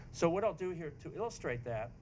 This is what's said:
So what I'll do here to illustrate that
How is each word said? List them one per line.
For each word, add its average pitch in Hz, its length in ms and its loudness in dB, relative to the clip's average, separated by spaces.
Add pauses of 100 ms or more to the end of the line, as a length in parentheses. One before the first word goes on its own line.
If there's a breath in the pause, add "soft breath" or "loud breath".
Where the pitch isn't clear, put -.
(120)
So 170 160 6
what 196 160 4
I'll 190 100 4
do 185 160 -2
here 160 220 -4 (100)
to - 140 -8
illustrate 151 480 -2
that 117 260 -2 (120)